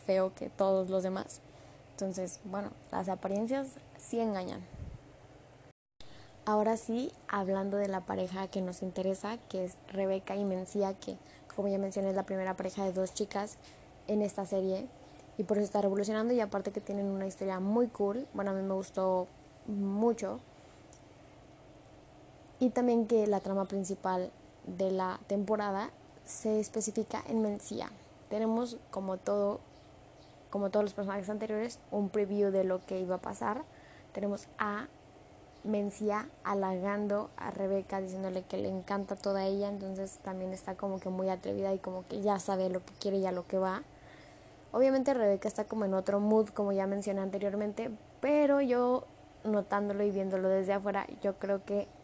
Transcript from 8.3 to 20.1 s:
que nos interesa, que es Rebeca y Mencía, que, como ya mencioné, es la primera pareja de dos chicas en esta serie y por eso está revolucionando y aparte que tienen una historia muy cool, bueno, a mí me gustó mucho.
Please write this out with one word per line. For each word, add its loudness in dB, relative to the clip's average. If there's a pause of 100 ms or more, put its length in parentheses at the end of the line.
que -2
nos -4
interesa, -2 (100)
que -4
es -6 (100)
Rebeca -2
y 0
Mencía, 0
que, -10 (380)
como 0
ya 2
mencioné, 0
es 0
la 0
primera -2
pareja -4
de 2
dos 0
chicas -4 (500)
en 4
esta -2
serie 0 (500)
y 0
por 2
eso 4
está 2
revolucionando 2
y 4
aparte -2
que -4
tienen -2
una -2
historia -2
muy 4
cool, 0
bueno, -2
a 0
mí -2
me 0
gustó 0 (400)
mucho. 0 (2250)